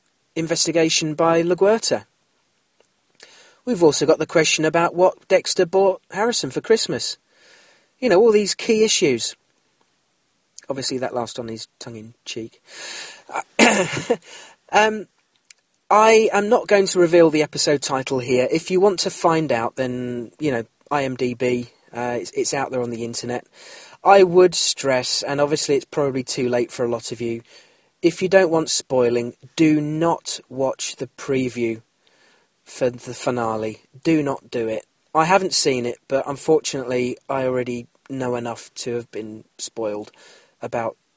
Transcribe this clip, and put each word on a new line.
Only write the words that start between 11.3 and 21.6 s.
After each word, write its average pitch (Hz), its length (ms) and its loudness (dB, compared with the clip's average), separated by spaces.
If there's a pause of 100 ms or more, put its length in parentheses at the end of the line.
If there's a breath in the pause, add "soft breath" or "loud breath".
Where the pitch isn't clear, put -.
one 113 120 -10
is 110 180 -12 (100)
tongue-in-cheek. 113 840 -14 (960 loud breath)
<coughs> 214 600 2 (520 loud breath)
Um, 214 360 2 (840)
I 220 420 6
am 202 160 0
not 214 200 2
going 196 180 4
to 185 140 0
reveal 170 280 8
the 151 140 2
episode 147 400 0
title 131 380 -2
here. 123 320 0
If 165 180 -2
you 185 100 2
want 190 200 2
to 196 100 -2
find 160 400 0
out, 117 240 -2
then, 123 640 -6
you 147 140 -2
know, 117 120 -2 (280)
I 143 100 0
M 131 140 -4
D 123 180 -4
B, 123 360 -2 (220)